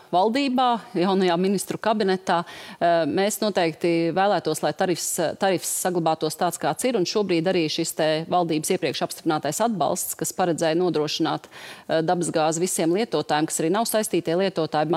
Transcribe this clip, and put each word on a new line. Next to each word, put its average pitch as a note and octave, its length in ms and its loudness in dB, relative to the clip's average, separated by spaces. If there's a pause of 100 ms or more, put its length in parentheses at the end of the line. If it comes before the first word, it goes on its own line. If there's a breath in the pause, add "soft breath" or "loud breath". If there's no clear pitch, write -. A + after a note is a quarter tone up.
(120)
valdībā, B3+ 540 2 (320)
jaunajā F#3 420 4
ministru F#3 400 0
kabinetā. F#3+ 640 0
Ā, - 480 -4 (180)
mēs G3 320 0
noteikti E3+ 800 0
vēlētos, F3+ 480 0
lai D3+ 100 0
tarifs, F#3 300 -2 (340)
tarifs F#3+ 300 0 (160)
saglabātos E3 500 0
tāds, F3 240 -2
kāds D#3+ 300 0
ir, A3+ 100 0
un F3 80 0
šobrīd F#3 400 0
arī F#3 140 2 (100)
šis E3 240 -4
te D#3 140 2 (240)
valdības E3+ 420 0
iepriekš D#3 300 -2
apstiprinātais D#3 580 -2
atbalsts, F3+ 560 -2
kas - 160 -4
paredzēja E3 460 0
nodrošināt, D#3 680 0
ā, - 600 -4
dabasgāzi E3 560 0
visiem F3 320 0
lietotājiem, D#3 500 0
kas - 160 -4
arī D#3+ 140 2
nav A3+ 100 0
saistītie F3+ 540 0
lietotāji, D#3+ 560 0